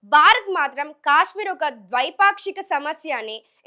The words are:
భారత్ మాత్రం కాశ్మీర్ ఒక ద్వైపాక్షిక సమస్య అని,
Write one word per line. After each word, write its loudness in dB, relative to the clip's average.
భారత్ 6
మాత్రం -4
కాశ్మీర్ 0
ఒక -4
ద్వైపాక్షిక -2
సమస్య -6
అని, -12